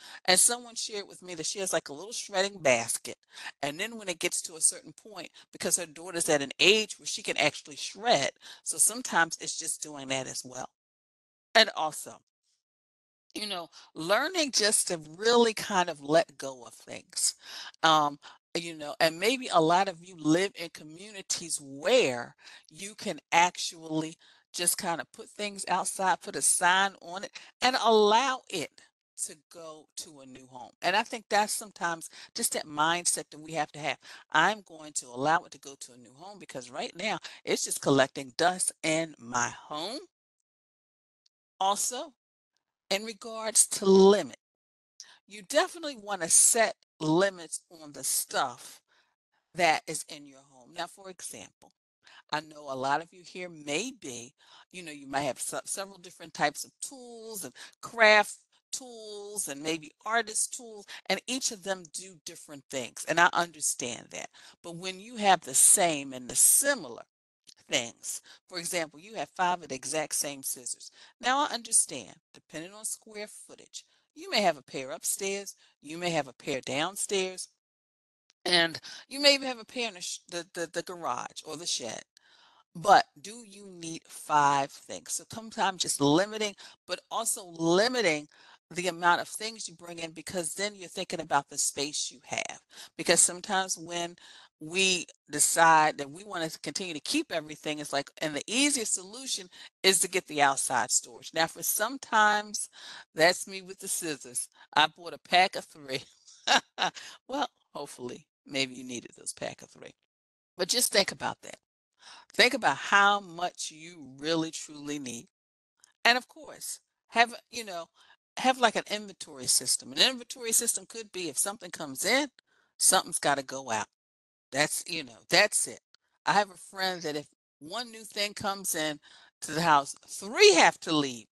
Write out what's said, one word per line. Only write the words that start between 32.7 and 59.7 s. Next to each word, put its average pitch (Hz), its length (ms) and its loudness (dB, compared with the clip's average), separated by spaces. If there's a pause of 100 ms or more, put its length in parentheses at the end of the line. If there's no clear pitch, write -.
that 151 100 -18
we 156 100 -14
have 151 220 -2
to 151 60 -14
have. 143 180 -4 (340)
"I'm 190 300 4
going 156 320 -18
to - 140 -6
allow 147 360 2
it - 80 -20
to 143 80 -18
go 139 180 -16
to - 140 -16
a 120 60 -20
new 120 160 -20
home 185 260 -18
because 131 300 -12
right 156 260 -8
now 185 240 -2 (240)
it's - 220 0
just - 160 -4
collecting 135 560 2
dust 180 340 0 (100)
in 160 380 0
my 120 300 -2
home." 175 500 -10 (1600)
Also, 202 540 0 (760)
in 196 140 0
regards 220 640 0
to - 180 -6
limit, 190 520 8 (880)
you 208 140 -16
definitely 311 560 0
wanna 202 320 -4
set - 460 6 (240)
limits 170 600 2 (200)
on 147 120 -16
the 139 100 -12
stuff - 800 -4 (760)
that 160 320 4
is 156 220 -6
in 147 180 -16
your 135 140 -20 (100)
home. 135 240 -20
Now, 175 120 -6
for 190 220 -18
example, - 640 -16 (580)
I 151 100 -2
know 151 280 -16
a 135 60 -6
lot 135 260 2
of 170 120 -16
you 185 100 -20
here 180 260 -12
may 160 500 -4
be, 123 340 -14 (380)
you 180 120 -16
know, 160 80 -12
you 143 160 -16
might 139 140 -2
have 135 180 -4
se-, - 260 -8
several 196 320 -8
different 175 360 -20
types 151 300 -2
of - 80 -16 (100)
tools 226 600 -12
and - 100 -12 (280)
craft 214 540 6 (360)
tools 208 760 -10
and 143 160 -8
maybe 156 280 -4 (140)